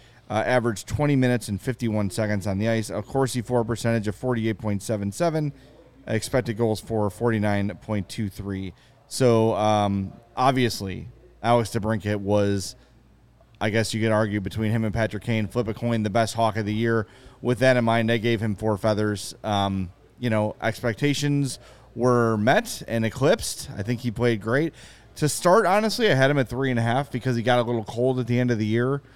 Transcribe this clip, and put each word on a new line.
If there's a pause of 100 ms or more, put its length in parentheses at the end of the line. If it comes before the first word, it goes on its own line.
(280)
uh,
averaged
twenty
minutes
and
fifty-one
seconds
on
the
ice.
A
Corsi
four
percentage
of
forty-eight
point
seven
seven, (520)
expected
goals
for
forty-nine
point
two
three. (340)
So,
um, (240)
obviously, (320)
Alex
DeBrincat
was, (840)
I
guess
you
could
argue,
between
him
and
Patrick
Kane,
flip
a
coin,
the
best
Hawk
of
the
year. (340)
With
that
in
mind,
I
gave
him
four
feathers.
Um, (260)
you
know,
expectations (340)
were
met
and
eclipsed.
I
think
he
played
great. (420)
To
start,
honestly,
I
had
him
at
three
and
a
half
because
he
got
a
little
cold
at
the
end
of
the
year. (160)